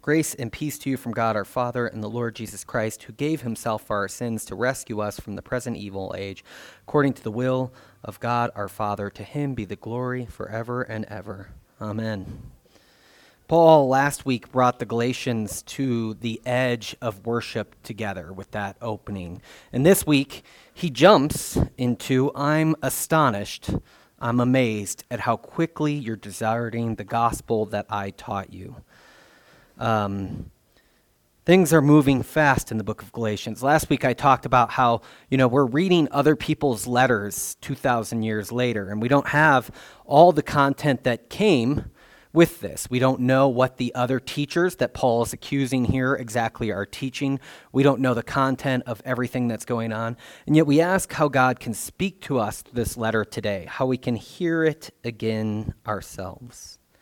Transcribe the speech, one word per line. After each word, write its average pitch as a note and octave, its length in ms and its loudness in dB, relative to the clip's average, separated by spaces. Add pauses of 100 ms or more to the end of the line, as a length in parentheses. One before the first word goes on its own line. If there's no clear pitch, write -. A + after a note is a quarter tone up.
grace D3+ 320 0
and A#2+ 180 -8
peace D3 280 -8
to - 100 -6
you C3 80 -2
from A#2 160 -8
God A2+ 240 0
our G2 80 -4
Father B2 420 -4
and G#2+ 160 -8
the G#2 60 -8
Lord A#2 260 -6
Jesus G#2+ 300 -12
Christ, A2 380 -4
who A2+ 100 -18
gave D3 300 -4
himself A2+ 420 -6
for G#2+ 100 -4
our G2+ 140 -2
sins A2+ 360 -6
to G2 100 -12
rescue A#2 440 -4
us G#2 180 -6
from G2+ 200 -12
the - 40 -12
present B2 360 -6
evil F#2+ 400 -10
age, G2 260 -10 (380)
according C#3 320 0
to - 100 -12
the A2 80 -6
will B2+ 400 -2 (320)
of - 160 -14
God A#2+ 340 -2
our G#2 140 -6
Father. G2+ 440 -4
To - 120 -16
him C#3+ 300 -6
be A#2 100 -6
the G2 140 -10
glory B2 480 -6
forever A2+ 560 -8
and A2 240 -6
ever. G2+ 460 -14 (280)
Amen. G#2+ 600 -6 (1080)
Paul D#3+ 400 8
last C3+ 380 0
week B2+ 260 -4
brought B2 280 2
the A#2+ 60 -4
Galatians A#2 760 -4
to A#2 540 -4
the A2+ 300 -8
edge B2 560 -2
of G#2+ 240 -6
worship A#2 580 -6
together G2 500 -8
with F#2+ 180 -14
that G2+ 300 -6
opening. G2+ 600 -10 (300)
And - 140 0
this F#3 200 6
week, C#3 380 0 (300)
he F3 160 -4
jumps D3 680 4 (200)
into, C3 580 0
"I'm D#3 460 2
astonished, C3 880 0 (520)
I'm B2 200 0
amazed A#2+ 680 0
at A2 120 -8
how A#2 160 0
quickly D#3 560 -4
you're A2+ 240 -6
deserting A2+ 760 -4
the G2+ 100 -12
gospel A2+ 640 0
that G#2 220 -6
I G2+ 200 -4
taught G2 420 -8
you." G2 240 -16 (1000)
Um, G2+ 760 -2 (920)
things F3 260 6
are E3 100 6
moving C#3 400 6
fast C#3+ 480 2
in A2+ 80 -4
the G#2+ 60 -4
book G#2+ 180 -6
of - 120 -20
Galatians. A2 500 -4
Last D3+ 260 2
week - 140 0
I C3 80 2
talked C3 340 2
about A#2+ 260 4
how, A#2 280 2 (300)
you C3+ 80 2
know, C3 100 6
we're C3+ 180 4
reading D#3+ 460 2
other C#3+ 240 4
people's C#3+ 500 -2
letters A#2+ 760 0
two C#3 140 -8
thousand A#2 480 -2
years G#2+ 280 -4
later, A#2 380 -2
and G#2 120 -4
we A#2+ 60 -2
don't C#3 220 2
have C#3+ 420 4 (340)
all E3 280 8
the D3 100 0
content C#3 600 0
that A#2+ 240 -2
came D3 560 2 (460)
with E3 280 4
this. - 320 -10
We B2 80 0
don't C3 220 2
know C3 260 4
what B2+ 300 2
the A#2+ 180 -4
other B2 240 0
teachers E3+ 560 -2
that - 180 -2
Paul A#2 300 2
is A2 100 -4
accusing C3 520 -2
here C3 280 0
exactly A2+ 580 -4
are G2 140 -4
teaching. C3+ 540 -6 (320)
We C3+ 100 2
don't C#3 200 4
know B2+ 120 2
the A#2 80 -2
content C3 640 -2
of A2+ 180 -8
everything B2 440 -2
that's A2 180 -6
going A2+ 260 -4
on. A2+ 240 -6 (300)
And D3+ 100 2
yet D#3 120 6
we C#3+ 120 4
ask F#3 320 0
how D3+ 160 2
God B2+ 320 2
can A2+ 140 -8
speak - 480 -8
to C#3 160 -2
us G#2+ 240 -4
through - 140 -16
this A#2 200 -4
letter A2 300 0
today, G2+ 420 -6
how C3+ 200 -4
we C3 100 0
can B2+ 180 -4
hear E3 480 -2
it D#3 280 -2 (120)
again A2 720 -4 (140)
ourselves. - 880 -10 (240)